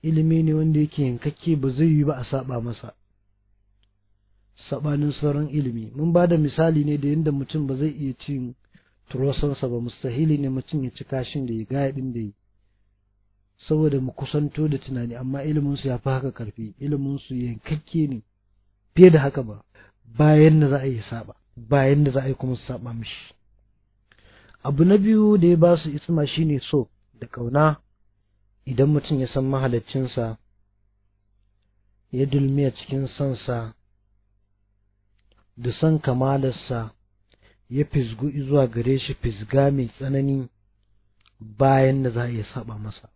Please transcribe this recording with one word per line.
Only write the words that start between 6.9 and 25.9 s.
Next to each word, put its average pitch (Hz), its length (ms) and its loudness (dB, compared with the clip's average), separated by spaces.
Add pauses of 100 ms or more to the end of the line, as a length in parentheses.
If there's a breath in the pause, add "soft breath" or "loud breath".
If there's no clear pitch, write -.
da 143 100 -2
yadda 151 240 0
mutum 139 340 -4
ba 131 80 -4
zai 147 160 -2
iya 131 240 -8 (100)
cin 127 300 -8 (540 soft breath)
turosansa 135 600 -2
ba, 120 120 -4
mustahili 135 580 -2
ne 139 100 -2
mutum 131 360 -4
ya 120 60 -6
ci - 140 -16
kashin 131 420 -6
da 117 80 -6
ya 113 100 -6
gaya 135 280 -2
ɗin 131 200 -8
da 117 80 -8
ya 107 60 -6
yi. 101 80 -12 (1300)
Saboda 156 320 2
mu 127 120 -6
kusanto 147 560 -4
da 143 100 -2
tunani, 120 360 -8
amma 131 300 -8
iliminsu 143 440 -2
ya 123 100 -2
fi - 100 -6
haka 131 240 -2
ƙarfi, 110 460 -12
iliminsu 139 560 -6
yankakke 127 760 -4
ne, 120 140 -8 (720)
fiye 180 160 12
da 156 100 6
haka 139 220 -4
ba, 107 220 -14 (540 soft breath)
bayan 151 420 8
da 143 80 4
za 139 120 0
a 135 60 -6
yi 123 140 -4 (100)
saɓa, 113 240 -14 (220)
bayan 139 480 4
da 139 80 2
za 135 100 0
a 135 60 -4
yi 135 60 -2
kuma 127 220 -6
su - 60 -16 (100)
saɓa 120 220 -10
mishi. - 400 -14 (1300 soft breath)
Abu 139 220 2
na 196 140 6
biyu 214 400 6
da 170 80 6
ya 175 100 8
ba 170 200 6
su 156 140 -6